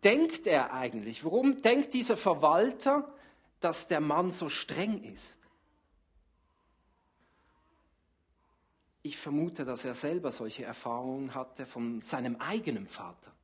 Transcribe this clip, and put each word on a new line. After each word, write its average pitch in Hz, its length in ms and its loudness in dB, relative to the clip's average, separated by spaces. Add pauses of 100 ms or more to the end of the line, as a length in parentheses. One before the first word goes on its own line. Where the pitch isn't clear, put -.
denkt 294 420 4
er 147 280 4
eigentlich? 117 520 -6
Warum 247 380 2
denkt 247 320 4
dieser 240 220 2
Verwalter, 202 920 4 (480)
dass - 280 -2
der 165 120 2
Mann 156 320 2
so 170 160 -6
streng 190 560 -2
ist? - 380 -14 (3500)
Ich 143 160 -10
vermute, 151 480 -2
dass 123 200 -6
er 123 100 -6
selber 151 360 -4
solche 113 340 -8
Erfahrungen 127 680 -6
hatte 131 320 -10
von 117 380 -6
seinem 123 320 -4
eigenen 139 520 -4
Vater. - 460 -18 (100)